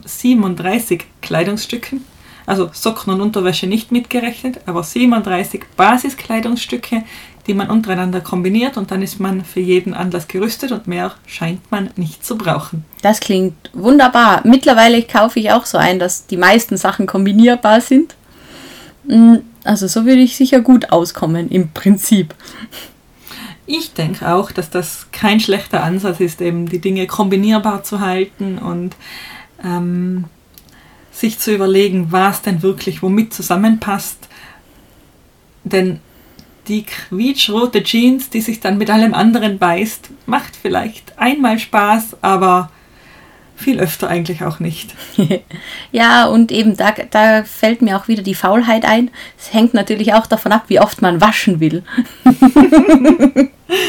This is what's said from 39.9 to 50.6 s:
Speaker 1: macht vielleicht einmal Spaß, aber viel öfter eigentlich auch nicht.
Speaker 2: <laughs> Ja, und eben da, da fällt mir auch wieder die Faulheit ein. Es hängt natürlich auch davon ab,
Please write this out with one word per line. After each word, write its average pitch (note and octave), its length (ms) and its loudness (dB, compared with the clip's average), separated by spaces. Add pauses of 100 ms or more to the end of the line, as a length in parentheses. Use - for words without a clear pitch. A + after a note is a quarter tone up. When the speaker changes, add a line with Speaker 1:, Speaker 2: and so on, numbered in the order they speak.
Speaker 1:
macht - 300 -4
vielleicht - 640 -8
einmal B3 400 0
Spaß, G#3+ 640 0
aber F#3 500 2 (880)
viel - 200 -2
öfter F3 280 -4
eigentlich E3+ 360 -4
auch D#3+ 160 -6
nicht. E3 360 -10 (220)
Speaker 2:
<laughs> F#3 120 2 (640)
Ja, A#3 340 4
und A3+ 260 4
eben G#3+ 260 0
da, G3 140 0
da A3 520 2
fällt A3 380 -2
mir G3+ 160 2
auch G3 100 -10
wieder A3 140 -2
die G3 140 -6
Faulheit A3+ 500 0
ein. A#3+ 240 2 (300)
Es - 140 -20
hängt A3+ 200 2
natürlich G#3 400 0
auch A3+ 140 4
davon - 240 -2
ab, A3+ 160 0